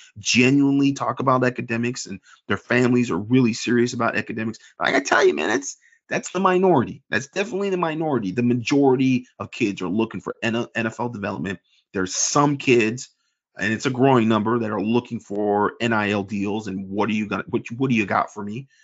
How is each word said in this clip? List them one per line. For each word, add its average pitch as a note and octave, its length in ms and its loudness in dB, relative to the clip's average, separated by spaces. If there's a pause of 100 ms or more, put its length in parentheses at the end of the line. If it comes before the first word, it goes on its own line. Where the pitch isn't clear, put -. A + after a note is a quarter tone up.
(180)
genuinely C#3 720 4
talk B2 280 -4
about B2+ 240 4
academics, A#2+ 600 -2
and F#2+ 160 -12 (280)
their G#2 100 -2
families B2 520 2
are E2 60 -2
really A2+ 380 2
serious A#2+ 400 0
about A#2 220 -2
academics. A2+ 420 -6 (200)
Like - 160 0
I C#4+ 60 2
tell - 240 2
you, F#4 80 6
man, A2 160 -2
that's, C#4 300 -4 (280)
that's - 260 -6
the F#3 80 -4
minority. F3+ 680 2
That's - 200 -4
definitely G3 420 -4
the F#3 80 -2
minority. D#3 540 -2
The A#2+ 100 -2
majority B2+ 840 2 (120)
of G2+ 120 -10
kids G2+ 300 -2
are F2+ 80 -4
looking G#2+ 320 -2
for - 220 -8
N-, A#2 320 -2
N A2+ 120 -2
F A2+ 140 -8
L A#2+ 80 -4
development. G2 520 -6 (340)
There's F#2 200 -2
some D3 440 0
kids, A#2+ 500 2 (500)
and G#2 140 -2
it's A2 140 -4
a C#3 40 0
growing B2+ 380 4
number, A2+ 300 2
that A2 120 -4
are G#2+ 120 -4
looking A#2+ 360 -2
for G#2 640 -2
N A#2 140 0
I G#2 160 2
L G2+ 120 0
deals G2+ 460 -4
and, F#2+ 220 -8
"What G2+ 180 0
do G#2+ 60 0
you G#2+ 120 -2
got? G2+ 220 -4
What, A#2+ 140 -4 (160)
what C3+ 100 0
do B2 80 2
you G#2 80 0
got G#2 300 -2
for G#2 100 -10
me?" A2+ 240 -10 (160)